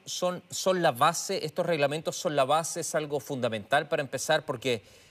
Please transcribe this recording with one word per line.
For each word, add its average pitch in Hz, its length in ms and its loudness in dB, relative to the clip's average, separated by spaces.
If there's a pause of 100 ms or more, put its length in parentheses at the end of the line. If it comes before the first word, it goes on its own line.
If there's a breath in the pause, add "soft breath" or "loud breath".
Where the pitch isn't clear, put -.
son, 180 460 -2
son 185 320 0
la 160 100 6
base, 165 540 0
estos 165 180 -2
reglamentos 160 520 0
son 156 200 -2
la 139 80 6
base, 156 360 0
es - 140 -4
algo 147 260 -2
fundamental 123 680 0
para 156 140 0
empezar? 143 420 0
Porque 123 380 -2 (280 loud breath)